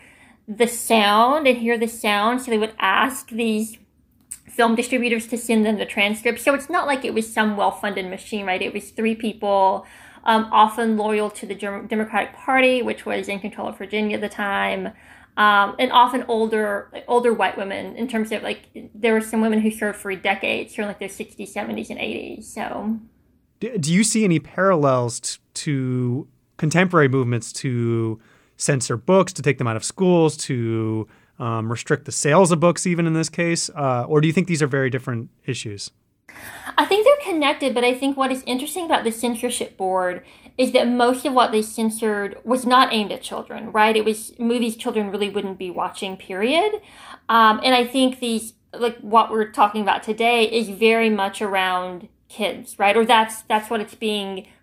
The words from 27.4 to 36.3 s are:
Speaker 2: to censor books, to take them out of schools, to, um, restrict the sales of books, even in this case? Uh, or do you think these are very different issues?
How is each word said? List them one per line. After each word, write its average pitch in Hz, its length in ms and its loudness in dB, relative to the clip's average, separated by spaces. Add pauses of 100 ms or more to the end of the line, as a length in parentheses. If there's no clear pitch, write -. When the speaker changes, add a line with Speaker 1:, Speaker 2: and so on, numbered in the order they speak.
Speaker 2:
to 117 680 -2 (360)
censor 135 400 -2
books, 185 360 4
to 147 100 -10
take 139 160 2
them 127 80 -2
out 113 80 0
of 107 80 -6
schools, 170 540 2
to, 113 720 -2 (280)
um, 113 320 -4
restrict 123 360 -2
the 120 80 -10
sales 170 400 4
of 165 80 2
books, 170 260 2
even 170 220 0
in 160 40 2
this 160 160 0
case? 170 420 -2
Uh, 131 360 -2
or 151 140 4
do 160 80 4
you 160 40 2
think 180 140 0
these 156 160 -2
are 147 60 2
very 135 200 0
different 123 420 -6 (140)
issues? 113 460 -8 (880)